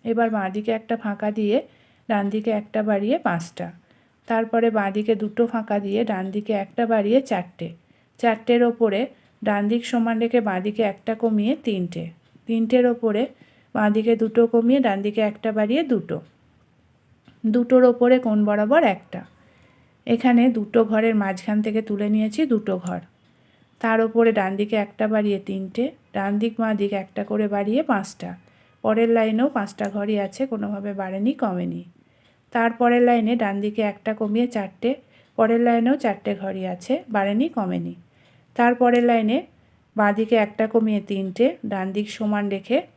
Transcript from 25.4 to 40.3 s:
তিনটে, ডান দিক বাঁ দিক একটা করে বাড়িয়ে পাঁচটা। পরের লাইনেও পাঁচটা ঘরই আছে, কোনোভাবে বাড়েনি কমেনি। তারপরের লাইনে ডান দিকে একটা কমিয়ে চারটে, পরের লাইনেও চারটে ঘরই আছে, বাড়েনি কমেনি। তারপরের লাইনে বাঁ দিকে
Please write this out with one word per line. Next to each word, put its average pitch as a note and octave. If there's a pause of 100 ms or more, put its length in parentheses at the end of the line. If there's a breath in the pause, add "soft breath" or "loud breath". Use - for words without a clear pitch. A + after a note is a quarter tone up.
তিনটে, F#3+ (320)
ডান G3
দিক A3
বাঁ A3
দিক G3+ (100)
একটা G3+
করে G#3
বাড়িয়ে G#3 (100)
পাঁচটা। F#3+ (540 soft breath)
পরের A3+
লাইনেও A3
পাঁচটা G3+
ঘরই G#3 (100)
আছে, G3 (100)
কোনোভাবে G3+ (100)
বাড়েনি G3 (100)
কমেনি। F3+ (680 soft breath)
তারপরের A#3+
লাইনে A#3 (100)
ডান G3+
দিকে G#3+ (100)
একটা G#3+
কমিয়ে A3
চারটে, G#3 (480 soft breath)
পরের A#3
লাইনেও A#3
চারটে G#3 (120)
ঘরই F#3+ (100)
আছে, B3 (200)
বাড়েনি G3+ (100)
কমেনি। F3+ (600 soft breath)
তারপরের A#3+
লাইনে A3+ (580 soft breath)
বাঁ G#3
দিকে A3 (100)